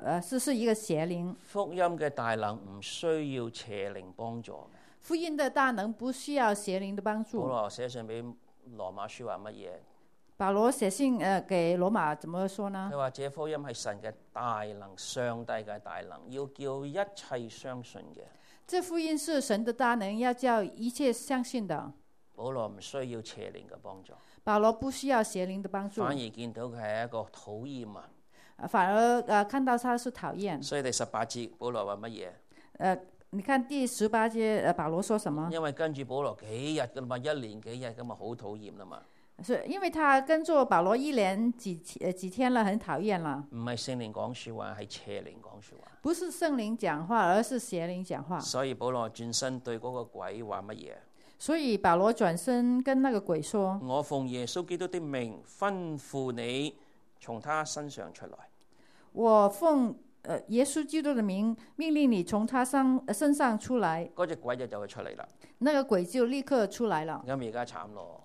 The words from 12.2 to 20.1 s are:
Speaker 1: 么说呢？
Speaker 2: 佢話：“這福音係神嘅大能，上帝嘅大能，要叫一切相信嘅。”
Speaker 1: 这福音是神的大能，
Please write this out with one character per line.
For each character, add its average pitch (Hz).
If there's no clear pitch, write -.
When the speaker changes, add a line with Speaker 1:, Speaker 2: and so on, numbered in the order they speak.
Speaker 1:
么 180
说 202
呢？ 196
Speaker 2:
佢 -
話 135
：“這 139
福 147
音 151
係 143
神 104
嘅 107
大 113
能， 98
上 120
帝 117
嘅 107
大 87
能， 90
要 139
叫 139
一 143
切 120
相 127
信 -
嘅。” -
Speaker 1:
这 359
福 349
音 320
是 294
神 220
的 233
大 240
能， 208